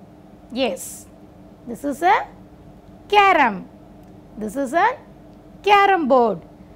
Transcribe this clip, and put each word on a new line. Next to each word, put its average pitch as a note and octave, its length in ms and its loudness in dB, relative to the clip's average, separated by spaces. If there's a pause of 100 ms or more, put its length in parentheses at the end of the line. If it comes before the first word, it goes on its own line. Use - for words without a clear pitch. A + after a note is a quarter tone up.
(520)
Yes, A3+ 540 -6 (600)
this A#3 180 -12
is C#4+ 180 -6
a G4 240 0 (800)
carom. D#4+ 600 2 (720)
This G#3+ 180 -10
is C4+ 160 -6
a G4 240 0 (680)
carom G4 460 2
board. A#3 320 2 (360)